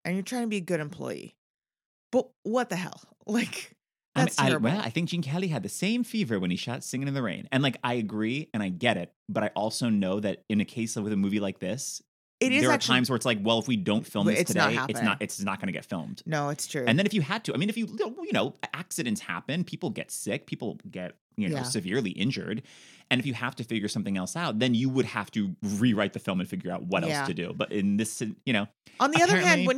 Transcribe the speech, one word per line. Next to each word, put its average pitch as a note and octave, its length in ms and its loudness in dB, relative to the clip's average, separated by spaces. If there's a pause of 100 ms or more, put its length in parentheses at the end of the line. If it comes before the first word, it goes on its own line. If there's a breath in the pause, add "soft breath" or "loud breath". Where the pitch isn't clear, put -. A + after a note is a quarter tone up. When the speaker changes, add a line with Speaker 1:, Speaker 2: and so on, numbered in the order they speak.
Speaker 1:
and F3 100 0
you're F#3+ 100 0
trying B3 180 -4
to A#3 60 -2
be G#3+ 100 0
a - 20 -2
good E3 200 0
employee, C3+ 540 -8 (760)
but B3+ 180 2 (140)
what A#3 260 0
the F3 80 -2
hell? F3 300 -6
<laughs> - 60 -20 (120)
Like, - 520 -4 (400)
Speaker 2:
I - 20 4
mean, E3+ 80 6
Speaker 1:
that's - 140 -2
Speaker 2:
I, C#3 80 4
Speaker 1:
terrible. A2+ 200 4
Speaker 2:
well, F#3 120 2
I - 100 -4
think E3 200 0
Gene F3 120 0
Kelly D#3 240 -2
had D3 160 -2
the F#2+ 60 -6
same A3+ 340 0
fever D3 380 0
when F2+ 100 0
he F2 60 0
shot B2+ 260 -6
Singin' C3 240 -4
in C#3 80 -2
the C#3 80 -2
Rain. F#2+ 300 -4
And, C3+ 100 4
like, C3 220 2
I B2 100 0
agree A2 580 -2
and A2 120 -2
I F#2+ 40 -2
get F#2+ 280 2
it, F2 160 -6 (160)
but G#2 160 0
I G#2 100 0
also A2 340 0
know G2 300 4
that G#2 300 -2
in G#2+ 120 2
a G2 40 2
case A2+ 320 -4
of, A2 80 -2
with G#2+ 80 -2
a G#2 40 0
movie G2 220 2
like G2 220 -4
this, G#2 420 -6 (380)
Speaker 1:
It B3+ 120 4
is C#4+ 100 6
Speaker 2:
there C4 80 8
are - 40 6
Speaker 1:
actually - 220 4
Speaker 2:
times B2+ 140 4
where C3 60 2
it's A2 80 -2
like, A#2+ 180 2
"Well, C#3 180 4
if - 80 -2
we B2 80 2
don't G#2 280 2
film - 220 -2
Speaker 1:
w-, - 80 4
Speaker 2:
this - 160 2
Speaker 1:
it's - 60 0
not E3+ 140 4
Speaker 2:
today, A#2 40 0
it's A#2+ 60 0
Speaker 1:
happening. B2+ 240 -2
Speaker 2:
not, G#2 180 0
it's - 180 -6
not G2 200 -4
gonna G2 100 -4
get D#2+ 140 -6
filmed." F#2+ 420 -8
Speaker 1:
No, D3 220 -2
it's C#3+ 180 -4
true. C3+ 180 -6
Speaker 2:
And A#2+ 140 6
then G3 80 4
if G3+ 80 -2
you G#3+ 80 2
had F#3+ 220 -4
to, - 100 -2
I - 40 -2
mean, F#3 120 0
if A3 80 -4
you, A3+ 80 -2 (100)
you E4 360 -6
know, A2 240 0 (180)
accidents B2 460 -4
happen, C#3 420 -4
people E3 280 -6
get - 200 -8
sick, - 380 -4
people - 320 -6 (100)
get, F2+ 220 -10 (240)
you G2+ 120 0
know, C#3 100 0
Speaker 1:
Yeah. C3 40 -2
Speaker 2:
severely A2 480 -2
injured. F#2+ 520 -2 (480 loud breath)
And B2+ 100 2
if - 60 -2
you C3 80 -2
have B2 220 -4
to B2 80 -6
figure A2+ 240 -2
something G2 280 -2
else F#2 200 -4
out, D#3 220 -2
then B2+ 160 4
you B2 140 2
would C3 160 2
have G#2+ 280 -4
to G2+ 300 0
rewrite G#2 520 2
the - 40 -8
film F#2 220 0
and F2 80 -4
figure F2+ 240 -6
out F2 140 -6
what F2+ 200 2
Speaker 1:
Yeah. D3+ 140 0
Speaker 2:
else C3+ 80 0
to F2+ 60 -2
do. F2 200 -4
But - 160 -4
in G2+ 280 2
this, A2 240 -2 (240)
you C3 80 2
know, G2+ 140 0 (320 loud breath)
Speaker 1:
On C#4 100 4
the D#4+ 100 6
other F#4 160 8
hand, F4+ 240 6
Speaker 2:
apparently C4 60 2 (120)